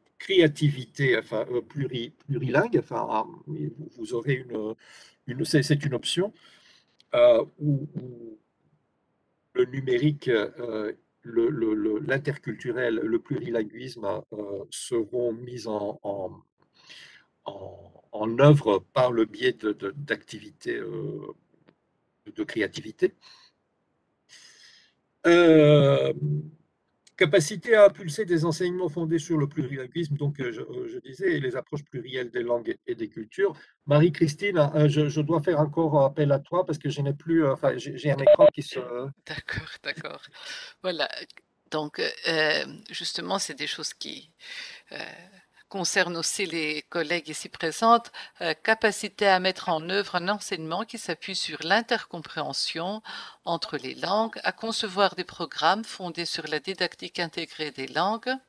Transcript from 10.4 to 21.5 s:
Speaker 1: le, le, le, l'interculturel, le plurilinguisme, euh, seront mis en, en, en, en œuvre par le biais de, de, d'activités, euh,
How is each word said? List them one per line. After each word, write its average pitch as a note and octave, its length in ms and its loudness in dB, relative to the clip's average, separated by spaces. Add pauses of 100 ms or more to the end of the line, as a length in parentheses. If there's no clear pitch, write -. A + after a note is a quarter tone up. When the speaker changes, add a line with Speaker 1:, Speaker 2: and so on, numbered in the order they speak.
Speaker 1:
le, A#2 260 0
le, A2+ 260 0
le, G#2+ 260 0
l'interculturel, B2 960 -4
le A2+ 220 -2
plurilinguisme, A#2 840 -6 (280)
euh, G2+ 380 -10
seront A#2 640 -2
mis A#2+ 340 -12
en, G#2 360 -6
en, G2 280 -6 (1160)
en, G2 480 -16 (200)
en A2+ 260 -2
œuvre C3+ 540 8
par B2+ 200 2
le A2+ 120 2
biais G#2+ 280 0
de, G#2+ 200 -4
de, G2 240 -8
d'activités, A#2 800 -8
euh, G#2 580 -10 (1000)